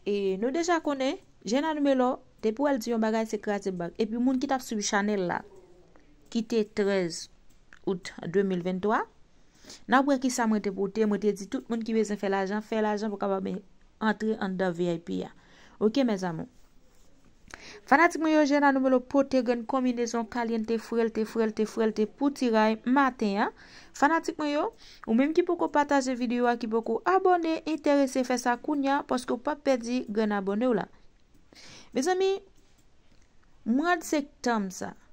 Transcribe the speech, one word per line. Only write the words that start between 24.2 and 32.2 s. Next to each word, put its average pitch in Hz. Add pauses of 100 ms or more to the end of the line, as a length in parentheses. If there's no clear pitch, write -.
mwen 302
yo, 294 (420)
ou 220
menm 285
ki 349
poko 339
pataje 277
videyo 240
a, -
ki 233
poko 226
abone, 359
enterese, 285
fè 254
sa 247
kounye 277
a, -
paske 254
ou 247
pa 294
pèdi 254 (100)
gen 208
abone 202
ou 233
la. 175 (1080)
Mezanmi, 370 (1400)